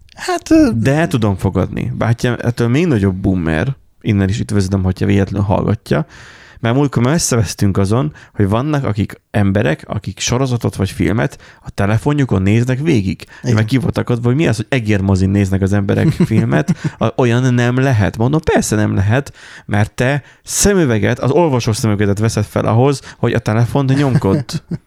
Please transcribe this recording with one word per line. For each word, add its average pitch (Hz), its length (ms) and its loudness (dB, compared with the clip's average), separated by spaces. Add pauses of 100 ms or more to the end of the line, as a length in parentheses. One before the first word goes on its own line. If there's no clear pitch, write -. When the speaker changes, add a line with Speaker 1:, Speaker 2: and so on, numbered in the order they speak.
(140)
Speaker 1:
Hát, - 360 -6
ö, 311 240 6
Speaker 2:
de 113 200 2
el 160 120 2
tudom 107 300 0
fogadni. 95 640 -2
Bátyám 117 440 0
ettől 120 260 0
még 147 180 2
nagyobb 98 300 2
boomer, 92 600 0 (240)
innen 98 280 2
is 110 120 -2
üdvözlöm, 98 420 0
hogyha 92 240 -2
véletlenül 98 400 0
hallgatja, 101 600 0 (540)
mert 117 140 0
múltkor 139 280 2
már 131 120 2
összevesztünk 104 640 0
azon, 113 360 0 (220)
hogy 101 140 0
vannak 135 360 0
akik - 360 -4 (100)
emberek, 104 560 0
akik - 320 -8
sorozatot 123 580 -2
vagy 151 140 -2
filmet 107 480 -2 (240)
a - 80 -16
telefonjukon 110 720 -2
néznek 117 360 2
végig. 127 500 -2
Én - 140 -20
Speaker 1:
Igen. 123 120 0
Speaker 2:
meg 107 100 2
ki 123 120 -2
voltak 110 340 -2
adva, 117 180 -2
hogy 123 80 2
mi 165 100 0
az, 120 100 0
hogy 113 120 -6
egérmozin 98 640 0
néznek 98 320 2
az 95 100 0
emberek 104 360 0 (120)
Speaker 1:
<laughs> 175 80 2
Speaker 2:
filmet. 120 680 0
A-, 110 180 -2
olyan 123 380 2
nem 123 240 2
lehet. 110 380 0
Mondom, 135 240 0
persze 240 360 0
nem 107 180 0
lehet, 107 380 0 (340)
mert 104 260 0
te 131 300 -2 (200)
szemüveget, 123 760 0
az 120 120 0
olvasó 135 420 2
szemüvegedet 104 460 0
veszed 110 260 0
fel 110 200 -2
ahhoz, 123 360 2 (180)
hogy 120 140 0
a - 60 0
telefont 120 580 0
nyomkodd. 135 540 0 (360)